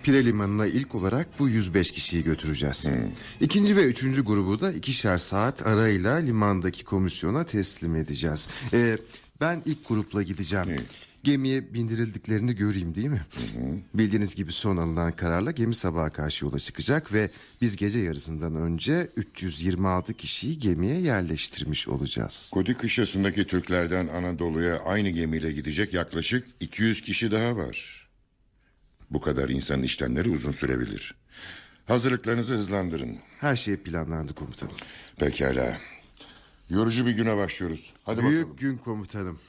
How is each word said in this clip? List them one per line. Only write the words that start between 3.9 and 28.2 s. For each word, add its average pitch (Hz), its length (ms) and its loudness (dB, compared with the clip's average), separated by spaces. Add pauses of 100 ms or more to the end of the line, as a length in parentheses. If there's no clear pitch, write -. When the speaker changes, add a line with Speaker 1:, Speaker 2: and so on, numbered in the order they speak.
Speaker 1:
grubu 101 340 2
da 190 120 0
ikişer 104 460 0
saat 104 500 0
arayla 107 480 4
limandaki 104 680 2
komisyona 95 600 0
teslim 92 520 -2
edeceğiz. 76 520 -2 (260)
Ee, 117 240 4 (440)
ben 160 240 0
ilk 156 220 -4
grupla 104 360 0
gideceğim. 95 420 -2
Speaker 2:
Hmm. 76 100 -2 (480)
Speaker 1:
Gemiye 135 500 2
bindirildiklerini 110 840 0
göreyim, 95 400 0
değil 107 120 -2
mi? 135 140 0 (140)
Speaker 2:
Hı 60 240 -6
hı. - 160 -2 (180)
Speaker 1:
Bildiğiniz 104 420 2
gibi 95 160 -4
son 98 260 0
alınan 82 340 2
kararla 85 400 0
gemi 117 240 0
sabaha 80 340 0
karşı 76 360 -4
yola 69 140 -2
çıkacak 113 540 -2
ve 107 180 2 (300)
biz 113 140 2
gece 104 240 0
yarısından 80 560 -4
önce 85 600 0
üç - 280 -6
yüz 78 180 -4
yirmi 92 260 2
altı 92 260 0
kişiyi - 460 -4
gemiye 101 400 2
yerleştirmiş 87 880 -2
olacağız. - 680 -4
Speaker 2:
Kodi 95 200 2
kışlasındaki 101 720 0
Türklerden 90 600 0
Anadolu'ya 85 720 0
aynı 98 300 2
gemiyle 80 420 0
gidecek 76 420 -2
yaklaşık 87 540 -2 (120)
iki - 240 -4
yüz 113 180 2
kişi 104 300 -2
daha 117 260 2
var. - 500 -8 (1000)